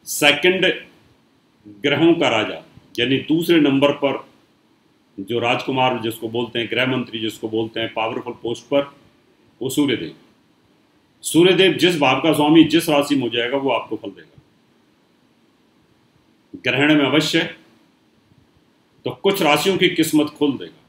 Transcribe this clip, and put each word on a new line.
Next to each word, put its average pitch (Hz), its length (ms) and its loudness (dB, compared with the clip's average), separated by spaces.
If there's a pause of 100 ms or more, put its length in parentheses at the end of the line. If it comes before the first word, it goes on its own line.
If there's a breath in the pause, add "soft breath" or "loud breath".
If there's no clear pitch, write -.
सेकंड 185 580 2 (1160)
ग्रहों 143 320 2
का 135 140 0
राजा, 107 260 -2 (440)
यानी 127 200 0
दूसरे 170 420 0
नंबर 139 340 2
पर 139 240 -4 (1000)
जो 113 220 -6
राजकुमार 127 640 -2
जिसको 113 260 -8
बोलते 117 300 -6
हैं, 110 120 -4
गृह 120 160 -2
मंत्री 123 340 -4
जिसको 110 280 -8
बोलते 113 320 -6
हैं, 113 140 -6
powerful 117 380 -6 (100)
post 113 220 -8
पर, 143 180 0 (800)
वो 131 100 -6
सूर्यदेव। 117 440 -2 (1080)
सूर्यदेव 180 500 4
जिस 165 260 0
भाव 139 220 2
का 160 100 2
स्वामी 151 340 6
जिस 160 220 0
राशि 143 260 0
में 131 80 0
हो 117 60 -4
जाएगा, 120 280 -2
वो 135 140 -2
आपको 110 260 -4
फल 104 140 -12
देगा। 87 300 -20 (2250)
ग्रहण 143 340 2
में 143 100 2
अवश्य, 156 360 0 (1600)
तो 123 80 -6
कुछ 190 300 -2
राशियों 151 340 2
की 180 140 2
किस्मत 151 400 0
खोल 143 240 -2
देगा - 340 -16